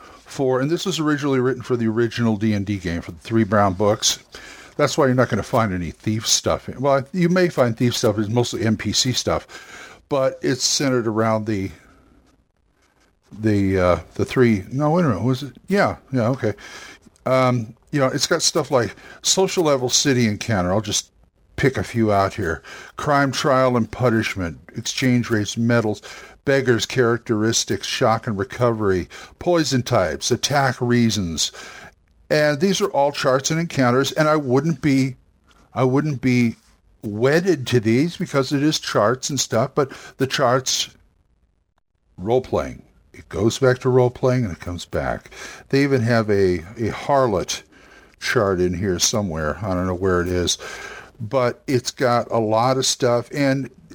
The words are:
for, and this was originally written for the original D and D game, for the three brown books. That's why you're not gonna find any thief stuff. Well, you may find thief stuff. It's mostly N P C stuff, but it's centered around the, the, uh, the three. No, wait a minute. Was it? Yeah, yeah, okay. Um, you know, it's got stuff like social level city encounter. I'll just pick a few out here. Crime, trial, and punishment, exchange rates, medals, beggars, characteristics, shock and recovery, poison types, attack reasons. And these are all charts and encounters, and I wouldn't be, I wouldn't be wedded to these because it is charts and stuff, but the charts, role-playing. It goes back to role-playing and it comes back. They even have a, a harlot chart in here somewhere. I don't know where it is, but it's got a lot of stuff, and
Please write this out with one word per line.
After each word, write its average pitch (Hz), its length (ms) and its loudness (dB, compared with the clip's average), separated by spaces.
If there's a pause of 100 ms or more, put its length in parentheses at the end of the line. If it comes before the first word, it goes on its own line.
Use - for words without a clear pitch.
(260)
for, 131 340 -2
and 139 100 -2
this 170 160 -2
was 160 140 -4
originally 147 400 0
written 123 240 0
for 127 140 -2
the 113 100 0
original 113 480 0
D 107 180 0
and 101 120 -2
D 101 120 -4
game, 85 240 -6
for 92 120 -12
the 82 60 -18
three 113 260 2
brown 101 280 2
books. 104 460 0 (560)
That's 147 220 0
why 156 80 4
you're 127 100 2
not 123 140 2
gonna 101 140 -2
find 110 300 0
any 87 180 -4
thief 110 360 -4
stuff. - 400 0 (100)
Well, 135 360 0
you 170 160 2
may 180 180 4
find 120 300 0
thief 123 180 0
stuff. 110 240 0
It's 107 80 0
mostly 117 380 -2
N 110 100 2
P 107 160 -4
C 127 220 0
stuff, - 840 -6 (120)
but 135 320 0
it's 139 220 -2
centered 127 440 0
around 110 380 0
the, 98 260 -4 (1600)
the, 98 480 2
uh, 90 200 4 (160)
the 104 100 -2
three. 117 460 2
No, 147 200 0
wait 175 140 2
a 147 40 2
minute. 95 140 -2
Was 131 200 -2
it? 135 120 -14 (120)
Yeah, 175 300 0 (140)
yeah, 120 180 0
okay. 120 240 -2 (720)
Um, 123 500 0 (160)
you 147 80 -2
know, 135 80 4
it's 131 200 -2
got 170 140 0
stuff - 300 0
like 123 240 2 (260)
social 190 420 0
level 135 260 2
city 127 380 2
encounter. 98 460 0
I'll 107 80 0
just 101 300 -6 (440)
pick - 220 2
a 104 60 -4
few 110 280 0
out 98 220 2
here. 82 300 -4 (320)
Crime, 139 380 0
trial, 131 420 2
and 113 160 0
punishment, 110 680 0 (200)
exchange 123 520 -2
rates, 104 280 -2
medals, 117 440 0 (440)
beggars, 127 400 2
characteristics, 113 1000 0
shock 113 400 0
and 107 120 -4
recovery, 101 720 0 (300)
poison 139 440 0
types, 92 480 0
attack 131 480 0
reasons. 107 720 0 (800)
And 151 300 2
these 185 180 2
are 202 120 -2
all 143 200 2
charts 139 400 0
and 160 80 0
encounters, 131 540 2
and 156 160 2
I 156 80 4
wouldn't 143 440 0
be, 135 340 2 (580)
I 123 100 0
wouldn't 135 380 0
be 123 340 2 (480)
wedded 135 640 0
to 120 120 4
these 120 380 0
because 143 360 -2
it 139 100 0
is 151 160 2
charts 123 500 0
and 135 100 -4
stuff, - 360 -2
but 139 160 0 (260)
the 135 100 0
charts, 131 640 0 (1300)
role-playing. 92 640 -2 (300)
It - 140 -20
goes 104 320 0
back 127 200 4
to 131 100 -2
role-playing 127 560 2
and 90 80 -6
it 80 80 -14
comes 90 240 -10
back. 65 460 -6 (380)
They 139 140 4
even 135 180 2
have 113 280 2
a, 95 300 2
a 104 320 -6
harlot 123 720 0 (580)
chart 98 400 2
in 90 140 0
here 87 240 -2
somewhere. 80 640 -2
I 98 120 -4
don't 90 140 -2
know 92 80 -2
where 90 260 2
it 85 60 -2
is, 90 300 0 (600)
but 120 480 -2
it's 127 240 -2
got 120 400 0
a 113 80 2
lot 113 380 2
of 131 80 -2
stuff, 120 480 0
and 139 360 0 (260)